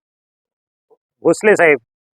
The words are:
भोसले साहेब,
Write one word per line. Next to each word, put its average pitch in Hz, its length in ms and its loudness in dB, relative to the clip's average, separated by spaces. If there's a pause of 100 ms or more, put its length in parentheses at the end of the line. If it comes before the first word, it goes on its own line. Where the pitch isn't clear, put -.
(1200)
भोसले 175 360 0
साहेब, 151 220 0 (420)